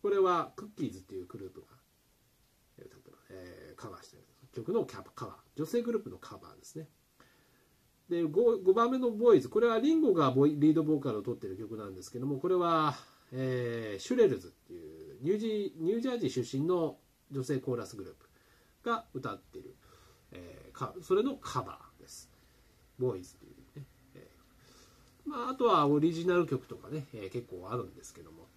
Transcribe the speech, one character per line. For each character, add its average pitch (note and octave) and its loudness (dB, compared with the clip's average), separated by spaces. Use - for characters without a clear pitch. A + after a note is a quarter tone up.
こ G3+ 0
れ G3 2
は F3+ 2
ク G#3 -14
ッ - -18
キ D#3+ -4
ー G#2+ -6
ズ F#2+ -16
っ - -20
て - -18
い F#2 -10
う F2 -14
グ G#2 -18
ル F#2+ -14
ー - -20
プ - -18
が、 - -20
え - -20
ー、 - -20
歌 - -20
っ - -20
て - -20
る、 - -20
え F2+ -18
ー、 - -20
カ A2+ -12
バ F#2+ -16
ー - -20
し - -20
て - -20
る - -20
曲 A#2+ -6
の A3 0
キ - -12
ャ G2 -14
パ-、 - -20
カ A#2+ -10
バ G2 -14
ー。 - -18
女 D#3 -4
性 A#3+ 0
グ A#3 -4
ル G#3+ 0
ー - -18
プ - -12
の - -16
カ - -18
バ - -20
ー - -20
で - -20
す - -16
ね。 D#3 -14
で、 E3+ 0
五、 G3+ 4
五 F#3 4
番 A#3 6
目 C4 0
の B3 2
ボ A3 8
ー D#3 8
イ - 6
ズ。 C3+ -6
こ A3 2
れ A#3+ 6
は A3+ 4
リ D4+ 4
ン D#4+ 4
ゴ A#3+ 6
が C#3+ 6
ボ C3+ 6
イ-、 D3+ 4
リ D3+ 6
ー - 4
ド D#3+ 4
ボ D#3 2
ー C3+ 0
カ C3+ -2
ル G#2 -2
を G2+ -6
取 A#2 -4
っ - -16
て G2+ -8
る F#2+ -8
曲 G#2+ -10
な G#2+ -10
ん F#2+ -12
で F#2 -16
す - -18
け A#2+ -8
ど C3 -4
も、 C#3+ -2
こ F3 -4
れ F#3 4
は、 E3 2
え A#2+ -4
ー、 - -8
シ - -4
ュ - 0
レ A3 8
ル A2+ 0
ズ F2 -14
っ - -18
て - -20
い - -18
う - -20
ニ E3 0
ュ - 4
ー G#3+ -2
ジ A3+ -4
ー、 D#3+ -8
ニ F3 0
ュ - -2
ー A#3 -4
ジ C4 -4
ャ B3 -4
ー A#3+ -6
ジ F3+ -2
ー C3 -2
出 B2+ -6
身 D3 0
の E3+ 0
女 C3+ -6
性 C3+ -2
コ C3 -4
ー A#2+ -2
ラ A2 -6
ス G#2+ -14
グ F#2+ -12
ル E2+ -16
ー - -20
プ - -16
が A3+ -2
歌 B2+ -8
っ - -10
て - -20
い - -16
る、 - -20
え - -20
ー、 - -
か-、 - -10
そ F#3 0
れ A3 2
の C#4 -2
カ - -8
バ - -14
ー - -20
で - -20
す。 - -20
ボ B2 -2
ー F#2 -10
イ F2+ -12
ズ - -20
っ - -20
て - -20
い - -20
う - -20
ね。 C3+ -18
え - -20
ー、 - -6
ま B3 -6
あ、 - -4
あ C4 -4
と B3 0
は E3 6
オ D3 6
リ D#3+ 4
ジ E3+ -2
ナ F3 4
ル E3+ 4
曲 C#3 -4
と A#2 -12
か - -18
ね、 C#3+ -8
え G#2 -10
ー、 F#2+ -10
結 A#2+ -8
構 F#2 -12
あ A#2 -6
る F#2 -6
ん F2 -16
で E2+ -20
す - -20
け E2+ -20
ど D#2+ -20
も D#2+ -20